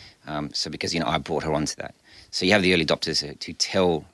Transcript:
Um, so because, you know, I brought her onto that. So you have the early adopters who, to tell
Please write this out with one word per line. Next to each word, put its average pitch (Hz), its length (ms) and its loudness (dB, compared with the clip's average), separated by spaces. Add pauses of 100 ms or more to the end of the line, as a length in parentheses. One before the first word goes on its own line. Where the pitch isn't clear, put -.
(260)
Um, 73 280 -6
so - 160 -4
because, 76 240 -6
you 82 80 -2
know, 64 60 -2
I 78 100 0
brought 73 260 -4
her 78 100 0
onto 73 220 0
that. - 180 -12 (380)
So - 140 -2
you 92 80 6
have 104 80 6
the 92 120 6
early 82 120 4
adopters 76 400 0
who, 73 100 -10
to - 180 -12
tell 87 600 2